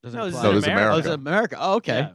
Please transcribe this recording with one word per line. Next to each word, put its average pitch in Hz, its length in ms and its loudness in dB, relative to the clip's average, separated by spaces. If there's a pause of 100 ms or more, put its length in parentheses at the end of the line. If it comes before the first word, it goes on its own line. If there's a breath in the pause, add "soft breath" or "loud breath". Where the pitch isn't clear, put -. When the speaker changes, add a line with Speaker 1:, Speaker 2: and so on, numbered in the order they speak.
Speaker 1:
Doesn't 123 160 -12
Speaker 2:
No, 226 80 -6
this 180 80 -6
is - 60 -8
Speaker 1:
apply. - 40 -2
Speaker 3:
No, 104 60 6
Speaker 2:
in 98 60 4
Speaker 3:
this 104 80 2
is 98 80 0
Speaker 2:
America. 107 220 4
Speaker 1:
Oh, 160 40 2
it's 156 100 -2
America. 165 520 -2
Oh, 185 160 0
okay. 131 220 -2
Speaker 2:
Yeah, 147 160 -4